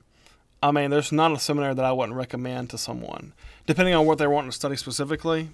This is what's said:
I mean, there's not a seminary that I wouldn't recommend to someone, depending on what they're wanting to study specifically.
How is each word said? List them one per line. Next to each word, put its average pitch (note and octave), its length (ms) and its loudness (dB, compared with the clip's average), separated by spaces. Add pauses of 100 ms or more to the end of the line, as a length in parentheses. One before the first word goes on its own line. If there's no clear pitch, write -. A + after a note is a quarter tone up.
(600)
I C#3+ 100 4
mean, C#3+ 180 2
there's D3 200 2
not D#3 220 4
a C#3+ 60 -2
seminary C#3+ 340 0
that C3 120 0
I C3 80 2
wouldn't B2+ 260 -2
recommend B2+ 520 -8
to - 60 -12
someone, - 560 -10 (340)
depending F3+ 280 2
on D#3 100 6
what D#3 140 6
they're D3 100 2
wanting C#3+ 220 0
to - 60 -8
study C#3 200 -4
specifically. D#3 760 -4